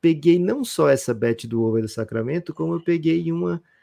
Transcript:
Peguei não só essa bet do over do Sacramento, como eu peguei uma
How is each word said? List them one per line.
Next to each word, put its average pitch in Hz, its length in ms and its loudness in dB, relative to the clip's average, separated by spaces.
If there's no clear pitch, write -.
Peguei 165 400 4
não 226 240 -2
só 156 240 2
essa 131 260 2
bet 113 320 -2
do 113 160 -2
over 113 200 2
do 110 60 -6
Sacramento, 113 640 -6
como 160 220 -4
eu 170 60 -4
peguei 165 500 -2
uma 175 320 -4